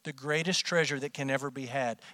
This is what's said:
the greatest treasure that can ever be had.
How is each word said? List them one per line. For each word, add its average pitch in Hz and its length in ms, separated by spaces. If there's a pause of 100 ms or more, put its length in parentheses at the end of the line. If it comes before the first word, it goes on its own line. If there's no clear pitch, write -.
the 151 100
greatest 151 520
treasure 147 340
that 139 140
can 139 160
ever 135 220
be 131 160
had. 120 340 (120)